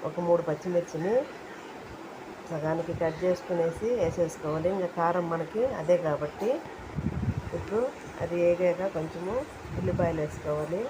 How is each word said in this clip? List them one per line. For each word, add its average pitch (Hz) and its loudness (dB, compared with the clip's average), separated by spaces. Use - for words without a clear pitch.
ఒక 156 -6
మూడు 170 6
పచ్చిమిర్చిని 170 0
సగానికి 165 -2
కట్ 160 0
చేసుకునేసి 175 2
వేసేసుకోవాలి. 160 0
ఇంకా 180 0
కారం 175 4
మనకి 165 -2
అదే 170 6
కాబట్టి. 151 0
ఇప్పుడు 202 0
అది 170 -2
వేగాక 175 4
కొంచెము 170 -4
ఉల్లిపాయలు 175 2
వేసుకోవాలి. 151 -2